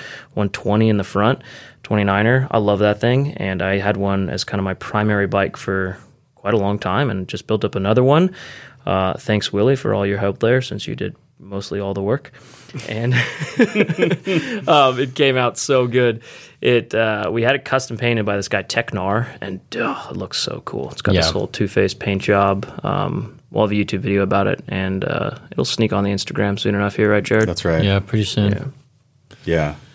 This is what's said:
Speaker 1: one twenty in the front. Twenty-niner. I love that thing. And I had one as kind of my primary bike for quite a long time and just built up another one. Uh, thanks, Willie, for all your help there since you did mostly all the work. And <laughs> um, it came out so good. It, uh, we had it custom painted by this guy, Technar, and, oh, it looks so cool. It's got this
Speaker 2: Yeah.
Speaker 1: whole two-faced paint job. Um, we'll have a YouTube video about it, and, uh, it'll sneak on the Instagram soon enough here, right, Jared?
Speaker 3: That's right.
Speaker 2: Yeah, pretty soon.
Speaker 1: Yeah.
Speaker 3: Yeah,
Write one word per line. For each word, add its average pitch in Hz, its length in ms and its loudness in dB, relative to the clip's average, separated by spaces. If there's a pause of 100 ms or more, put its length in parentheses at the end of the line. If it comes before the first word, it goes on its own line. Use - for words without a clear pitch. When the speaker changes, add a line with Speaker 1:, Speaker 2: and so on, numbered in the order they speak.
(360)
Speaker 1:
one 104 140 2
twenty 107 380 2
in 110 80 4
the 101 100 0
front. 110 360 2 (420)
Twenty-niner. 107 680 2
I - 60 2
love 101 220 2
that 104 200 2
thing. 131 380 2
And 95 240 -4
I 95 160 0
had 101 180 0
one 98 340 0
as - 140 -4
kind 107 160 -4
of 95 60 -2
my 95 80 -2
primary 104 520 0
bike 98 300 0
for 95 420 -4 (380)
quite 104 180 -2
a 113 40 4
long 101 220 0
time 110 300 0
and 95 200 -6
just - 180 -10
built 110 160 0
up 107 120 -4
another 107 280 2
one. 165 320 4 (500)
Uh, 95 280 0
thanks, - 400 -2
Willie, 120 240 2
for 110 160 -2
all 101 120 0
your 101 120 -2
help 101 220 -2
there 123 220 4
since 104 240 -8
you - 120 -8
did 98 180 -8 (240)
mostly 98 400 -8
all 98 140 -4
the 98 80 -4
work. 110 320 -2 (560)
And 120 240 0
<laughs> 190 1500 0
um, 135 320 6
it 131 160 -2
came 135 220 2
out 123 200 0
so 127 300 2
good. 120 340 2 (400)
It, 120 320 2
uh, 107 380 0
we 113 120 0
had 131 120 2
it 131 100 -6
custom 127 320 -2
painted 117 280 0
by 101 100 0
this 101 120 -4
guy, 98 160 -2
Technar, 104 640 -2 (140)
and, 95 200 -8 (160)
oh, 101 320 -6
it - 80 -10
looks 92 220 -8
so - 260 -6
cool. - 260 -8
It's - 100 -10
got - 140 4
this 82 120 4
Speaker 2:
Yeah. 80 60 0
Speaker 1:
whole 98 140 -2
two-faced 98 520 0
paint 98 220 -2
job. 98 460 2 (160)
Um, 98 560 -4 (120)
we'll 107 140 2
have 101 60 -2
a 104 40 0
YouTube 101 240 -2
video 98 240 0
about 98 240 0
it, - 200 -2
and, 95 380 -4
uh, - 320 -4 (140)
it'll - 140 -2
sneak 110 280 0
on 101 100 2
the 101 80 0
Instagram 101 480 -2
soon 104 160 0
enough 101 200 -2
here, 107 160 4
right, 104 120 2
Jared? 110 240 2
Speaker 3:
That's 87 160 -4
right. 82 200 2
Speaker 2:
Yeah, 98 160 4
pretty 104 260 0
soon. 101 280 2
Speaker 1:
Yeah. - 100 -4 (840)
Speaker 3:
Yeah, 76 300 0 (200)